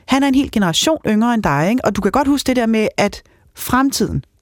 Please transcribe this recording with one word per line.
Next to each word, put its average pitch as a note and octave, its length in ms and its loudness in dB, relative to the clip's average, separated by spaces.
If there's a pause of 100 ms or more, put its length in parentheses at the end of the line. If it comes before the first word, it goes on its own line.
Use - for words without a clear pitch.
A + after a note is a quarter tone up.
Han C4+ 140 2
er C#4+ 60 4
en C4 60 2
hel C#4 160 2
generation G3+ 560 0
yngre A3 280 2
end A3 80 0
dig, D#3 280 0
ikke? B3+ 140 -2
Og G#3 120 -2
du G#3 40 -2
kan G3 120 0
godt C4+ 160 0
huske C#4 180 0
det B3+ 100 0
der A#3+ 100 0
med, A3 300 0
at - 260 -2 (320)
fremtiden B3 680 -2 (180)